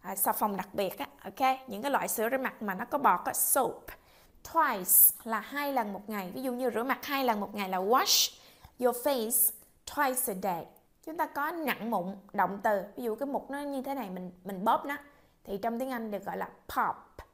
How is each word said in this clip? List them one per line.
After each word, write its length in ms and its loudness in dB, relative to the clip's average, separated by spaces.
À, 160 -8
xà 160 2
phòng 240 0
đặc 160 -6
biệt 260 -2
á, 80 -6
ok? 440 0
Những 140 -8
cái 80 0
loại 180 2
sữa 220 2
rửa 80 0
mặt 240 -4
mà 120 -2
nó 100 -6
có 140 -2
bọt 260 6
á, 100 -2
soap. 500 2
Twice 680 6
là 160 -2
hai 320 -4
lần 200 0
một 160 -12
ngày. 260 -6
Ví 80 -6
dụ 100 -2
như 180 0
rửa 120 -2
mặt 220 -2
hai 200 0
lần 160 2
một 140 -6
ngày 140 -4
là 100 0
wash 600 4
your 160 4
face 540 2
twice 460 0
a 100 -2
day. 240 -2
Chúng 100 -10
ta 100 0
có 240 -4
nặng 400 -4
mụn, 260 -2
động 300 0
từ. 200 2
Ví 60 -8
dụ 120 -2
cái 120 -6
mụn 220 -4
nó 120 -8
như 220 -6
thế 120 -6
này, 160 -6
mình, 220 -10
mình 200 -6
bóp 220 4
nó. 100 -4
Thì 140 -6
trong 200 -2
tiếng 120 -4
Anh 200 -6
được 140 -6
gọi 120 -6
là 120 -6
pop. 640 -4